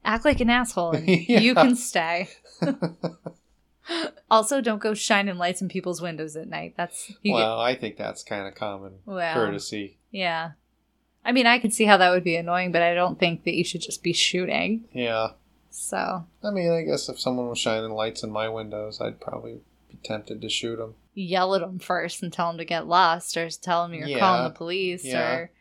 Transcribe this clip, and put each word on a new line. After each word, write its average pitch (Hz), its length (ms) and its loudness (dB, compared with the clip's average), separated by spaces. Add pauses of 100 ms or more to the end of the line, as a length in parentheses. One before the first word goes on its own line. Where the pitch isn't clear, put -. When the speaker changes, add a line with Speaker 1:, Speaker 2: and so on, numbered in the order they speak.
Speaker 1:
Act 226 200 0
like 285 160 4
an 233 100 4
asshole 233 420 2
and 156 160 0
Speaker 2:
<laughs> 170 200 4
Yeah. 233 120 8
Speaker 1:
you 240 140 6
can 240 220 8
stay. 175 520 -2 (320)
Speaker 2:
<laughs> 175 80 0 (1600)
Speaker 1:
Also, 220 320 4
don't 214 180 -2
go 220 140 -2
shining 202 420 0
lights 175 240 -2
in 185 80 -4
people's 180 320 -6
windows 156 360 -8
at 160 120 -10
night. 160 260 -10
That's - 460 -8
you 208 140 0
Speaker 2:
Well, 113 240 2
Speaker 1:
get 117 60 0
Speaker 2:
I 127 100 2
think 110 240 -8
that's 104 240 -8
kinda 98 300 -8
common 98 420 -10 (100)
Speaker 1:
Well, 175 300 -6
Speaker 2:
courtesy. 104 640 -4 (120)
Speaker 1:
yeah. 165 420 -4 (720)
I 233 100 0
mean, 247 140 4
I 240 120 6
can 226 120 0
see 220 140 2
how 208 140 10
that 185 120 8
would 180 140 4
be 175 100 2
annoying, 175 380 -2
but 170 80 4
I 170 140 4
don't 180 240 0
think 170 260 0
that 170 100 -2
you 160 80 0
should 165 200 -4
just - 200 -10
be 170 120 0
shooting. 185 680 0 (100)
Speaker 2:
Yeah. 117 380 -2 (360)
Speaker 1:
So. 185 560 -4 (180)
Speaker 2:
I 208 80 -4
mean, 180 220 0
I 165 100 2
guess 147 280 -2
if 123 100 -12
someone 123 280 -2
was 117 100 -6
shining 110 320 -2
lights 110 320 -4
in 110 80 -8
my 107 180 -2
windows, 107 540 -8
I'd 110 180 -8
probably 113 400 -10 (300)
be - 120 -20
tempted 107 380 -10
to 113 80 -10
shoot 117 320 -4
'em. 113 140 -10 (180)
Speaker 1:
Yell 185 420 0
at 185 80 0
'em 185 160 -8
first 175 440 -4
and 175 100 -8
tell 170 160 -2
'em 170 80 -6
to 165 80 -8
get 160 240 -4
lost, 175 480 4
or 165 140 -2
tell 170 340 0
'em 170 80 -8
you're 147 260 -4
calling 185 260 4
Speaker 2:
Yeah. 127 40 -2
Speaker 1:
the - 60 -8
police, 180 500 -4
Speaker 2:
Yeah. 120 260 -2
Speaker 1:
or 165 200 -4 (100)